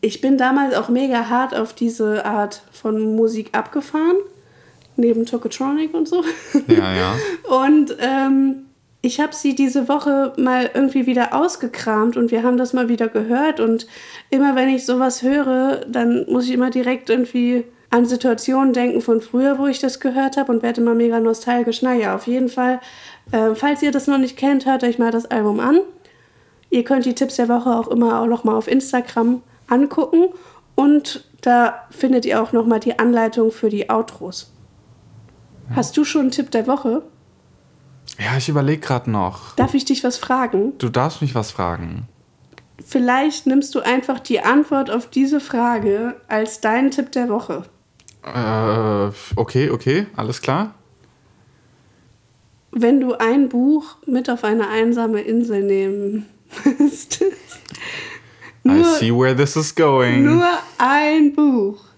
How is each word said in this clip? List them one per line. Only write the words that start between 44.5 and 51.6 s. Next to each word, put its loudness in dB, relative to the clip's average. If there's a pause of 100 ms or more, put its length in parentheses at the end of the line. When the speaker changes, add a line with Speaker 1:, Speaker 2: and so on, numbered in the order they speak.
Speaker 1:
auf -4
diese 0
Frage -2 (140)
als -4
deinen 2
Tipp -4
der -2
Woche. -4 (600)
Speaker 2:
Äh, 0 (240)
okay, 0
okay, 0 (100)
alles -6
klar. -2 (2000)